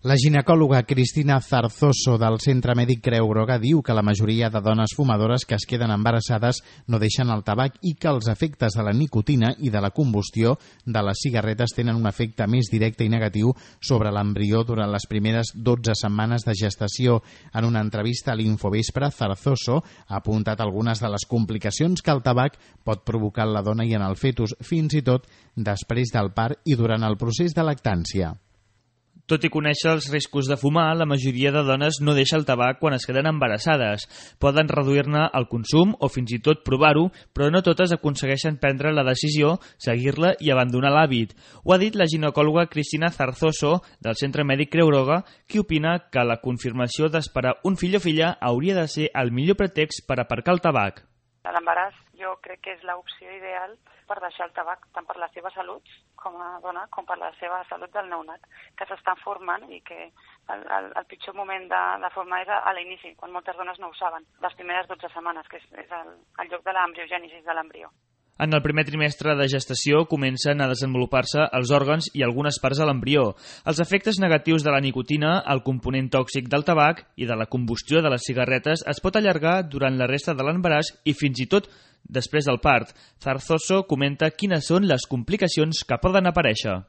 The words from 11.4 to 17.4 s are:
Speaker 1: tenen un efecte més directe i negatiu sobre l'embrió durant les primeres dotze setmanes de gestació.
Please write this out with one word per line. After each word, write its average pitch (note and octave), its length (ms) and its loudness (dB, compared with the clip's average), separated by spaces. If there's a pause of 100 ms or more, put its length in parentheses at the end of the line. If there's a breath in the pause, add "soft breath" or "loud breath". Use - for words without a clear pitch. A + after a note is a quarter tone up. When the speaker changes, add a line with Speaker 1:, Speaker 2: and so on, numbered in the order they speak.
Speaker 1:
tenen A#2 240 0
un A2+ 80 0
efecte A2 400 -2
més A#2+ 240 2
directe A2 320 0
i A2 80 2
negatiu A2 400 2 (320 loud breath)
sobre G#2+ 320 0
l'embrió G#2 480 0
durant A2 320 -2
les - 160 -6
primeres A2 420 0
dotze A#2 460 0
setmanes G#2+ 480 -2
de A2+ 80 0
gestació. A2 640 0 (340 loud breath)